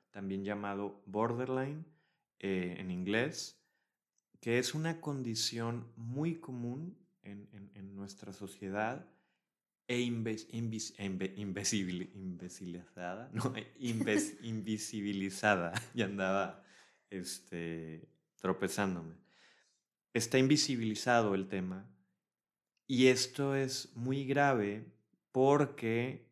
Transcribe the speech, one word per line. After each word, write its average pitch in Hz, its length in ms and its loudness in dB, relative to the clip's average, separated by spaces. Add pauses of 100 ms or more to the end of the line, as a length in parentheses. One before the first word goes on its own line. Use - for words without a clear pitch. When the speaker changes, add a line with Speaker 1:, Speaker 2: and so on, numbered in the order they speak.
(100)
Speaker 1:
también 98 340 -6
llamado 101 640 -4
borderline, 127 800 -2 (540)
eh, 92 380 -2
en 92 120 -6
inglés, 101 680 -2 (840)
que 117 180 2
es - 160 0
una 165 260 -2
condición 117 840 -2 (100)
muy 135 380 -2
común 131 640 -8 (240)
en, 101 300 -14
en, 101 220 -16
en 98 200 -14
nuestra 98 380 -12
sociedad 104 760 -4 (800)
e 123 140 0
inves-, 113 500 -2
invis-, 113 480 -4
inve-, 95 380 -2
invisibil-, 98 800 -2
imbecilizada, 90 1160 -10
<laughs> - 40 -14
no, 117 200 -2 (240)
inves-, 110 600 0
Speaker 2:
<laughs> - 40 -16
Speaker 1:
invisibilizada. 101 1300 0 (120)
<laughs> - 100 -18
Ya 113 120 2
andaba, 98 560 0 (460)
este, 82 1000 -8 (320)
tropezándome. 92 720 0 (1000)
Está 117 260 4
invisibilizado 120 960 4
el 95 140 0
tema 92 400 -4 (1000)
y 127 200 6
esto 135 480 4
es 131 400 -2
muy 131 320 -2
grave 127 640 4 (380)
porque 131 1000 4